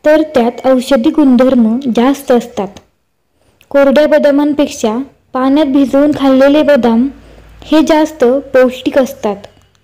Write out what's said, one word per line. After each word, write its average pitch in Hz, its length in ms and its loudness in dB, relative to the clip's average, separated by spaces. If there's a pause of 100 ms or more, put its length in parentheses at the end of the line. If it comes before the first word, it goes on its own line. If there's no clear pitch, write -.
तर 311 180 2
त्यात 247 440 -4
औषधी 262 440 0
गुणधर्म 254 680 2 (180)
जास्त 269 360 -2
असतात. 226 360 -4 (1000)
कोरड्या 277 360 2
बदामांपेक्षा 285 920 0 (340)
पाण्यात 269 340 0
भिजवून 277 500 0
खाल्लेले 277 460 2
बदाम 240 460 0 (540)
हे 311 200 0
जास्त 311 420 0
पौष्टिक 254 760 0
असतात. 214 380 -6 (480)